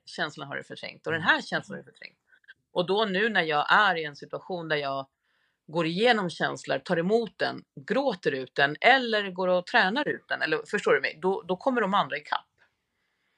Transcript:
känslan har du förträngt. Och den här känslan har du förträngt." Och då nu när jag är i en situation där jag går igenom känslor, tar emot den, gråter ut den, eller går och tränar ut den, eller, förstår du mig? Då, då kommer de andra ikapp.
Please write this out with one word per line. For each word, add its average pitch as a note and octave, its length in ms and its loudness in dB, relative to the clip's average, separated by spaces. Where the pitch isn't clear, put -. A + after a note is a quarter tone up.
känslan D3 440 -8
har C#3 80 -8
du C3+ 80 -8
förträngt. - 420 -14
Och D#3 60 -4
den E3 100 -2
här C4+ 200 2
känslan D3 360 -6
har C#3 60 -16
du - 80 -20
förträngt." - 240 -20
Och F3 140 0
då G3+ 180 2
nu G3+ 240 2
när G3 140 2
jag D3+ 300 2
är F#3+ 240 6
i D#3+ 80 -4
en D3 120 -10
situation E3+ 520 -8
där D#3 80 2
jag C#3 300 -4
går D#3+ 200 -2
igenom G3+ 440 2
känslor, C#3+ 480 -2
tar E3+ 180 -2
emot G3+ 420 0
den, C3 240 -4
gråter G#3+ 440 0
ut C3 220 -6
den, D3 260 2
eller A3 500 4
går F3+ 180 -2
och F3+ 180 2
tränar G#3+ 420 2
ut B2 200 -6
den, C3 140 -6
eller, D3+ 180 -2
förstår G3 240 2
du C3+ 60 4
mig? C#3 220 -4
Då, F#3+ 200 0
då F3+ 140 -4
kommer B3 240 0
de G3 140 0
andra C#3+ 220 0
ikapp. - 300 -4